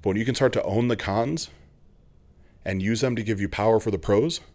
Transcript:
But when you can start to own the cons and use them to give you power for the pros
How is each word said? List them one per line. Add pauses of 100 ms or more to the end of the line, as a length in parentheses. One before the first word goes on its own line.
But
when
you
can
start
to
own
the
cons (1120)
and
use
them
to
give
you
power
for
the
pros (160)